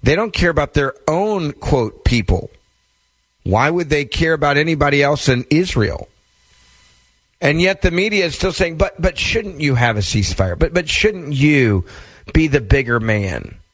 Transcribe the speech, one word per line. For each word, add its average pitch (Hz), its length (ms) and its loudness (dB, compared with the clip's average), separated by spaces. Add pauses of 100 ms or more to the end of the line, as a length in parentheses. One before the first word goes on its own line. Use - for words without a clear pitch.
They 139 120 2
don't 208 180 -4
care 175 160 2
about 147 240 -2
their 139 220 -2 (120)
own, 175 460 -2
quote, - 500 -2
people. 113 460 0 (920)
Why 113 260 2
would 170 200 -2
they 147 160 0
care 160 280 0
about 143 240 0
anybody 147 440 2
else 139 280 0
in 123 200 2
Israel? 147 600 0 (1300)
And 156 220 2
yet 190 200 0
the 180 100 2
media 196 340 0
is 156 100 -4
still 190 180 -2
saying, 170 240 -2
"But, 180 240 -2
but 180 160 -2
shouldn't 190 440 -4
you 143 140 2
have 117 220 2
a 104 40 -2
ceasefire? 95 560 -2
But, 160 160 0
but 170 160 -2
shouldn't 185 440 -2
you 131 520 2 (480)
be 156 140 4
the 135 140 2
bigger 120 380 2
man? 98 560 -4 (180)